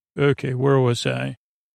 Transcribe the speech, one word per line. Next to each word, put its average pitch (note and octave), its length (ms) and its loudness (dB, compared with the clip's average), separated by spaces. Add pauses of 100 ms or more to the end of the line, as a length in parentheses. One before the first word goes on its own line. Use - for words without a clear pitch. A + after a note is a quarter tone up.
(180)
okay, C#3 360 0
where C3+ 260 2
was A#2+ 260 0
I? B2+ 300 -4 (380)